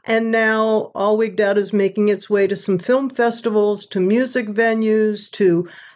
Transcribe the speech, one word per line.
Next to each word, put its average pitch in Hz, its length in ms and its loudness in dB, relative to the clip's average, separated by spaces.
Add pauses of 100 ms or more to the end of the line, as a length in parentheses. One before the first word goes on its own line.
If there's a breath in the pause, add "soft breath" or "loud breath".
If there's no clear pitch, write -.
And 226 260 0
now 220 640 0
All 214 220 0
Wigged 214 240 -2
Out 202 180 2
is 196 140 -2
making 202 360 0
its 202 220 -2
way 202 160 2
to 190 80 0
some 185 240 -2
film 254 320 0
festivals, 214 760 0
to - 120 -6
music 233 480 0
venues, 214 840 0
to 175 360 2 (280 loud breath)